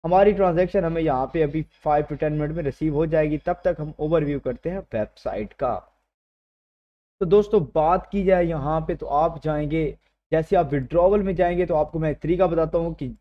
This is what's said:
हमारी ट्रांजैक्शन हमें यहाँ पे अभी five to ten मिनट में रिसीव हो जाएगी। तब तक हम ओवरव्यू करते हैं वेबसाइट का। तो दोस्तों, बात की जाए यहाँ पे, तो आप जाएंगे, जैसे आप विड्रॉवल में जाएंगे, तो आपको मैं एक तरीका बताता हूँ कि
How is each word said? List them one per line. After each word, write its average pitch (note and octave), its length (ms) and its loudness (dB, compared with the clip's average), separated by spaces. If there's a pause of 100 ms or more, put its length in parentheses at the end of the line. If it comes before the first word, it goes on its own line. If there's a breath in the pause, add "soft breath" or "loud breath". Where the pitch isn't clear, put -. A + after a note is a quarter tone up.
हमारी G3 300 4
ट्रांजैक्शन F3+ 520 2
हमें E3 160 -2
यहाँ C3+ 320 0
पे E3 80 0
अभी D#3 240 -2 (220)
five D3+ 200 2
to D3 100 -8
ten D3+ 140 -2
मिनट D3+ 200 -2
में E3 120 -6
रिसीव D3+ 320 -4
हो D#3 100 2
जाएगी। D3+ 320 0
तब F3 280 -6
तक F3 140 0
हम D3+ 200 -8
ओवरव्यू D3+ 400 0
करते B2+ 300 -6
हैं F#3+ 100 -6
वेबसाइट G#2 760 -8
का। B2 220 -4 (1400)
तो G3 60 -4
दोस्तों, G3+ 380 4 (120)
बात E3+ 360 2
की G3 120 -2
जाए F3+ 220 4
यहाँ D#3+ 360 -2
पे, D#3+ 140 -6
तो D3 100 -12
आप D#3 380 0
जाएंगे, D3+ 540 -2 (340)
जैसे D#3+ 240 2
आप D#3 180 2
विड्रॉवल E3+ 500 2
में F#3+ 120 -2
जाएंगे, F3 300 0
तो F3 100 -2
आपको D3+ 240 -2
मैं D#3 120 -2
एक D3 80 -8
तरीका F3 280 0
बताता E3 300 0
हूँ E3 160 -4
कि B2+ 280 -10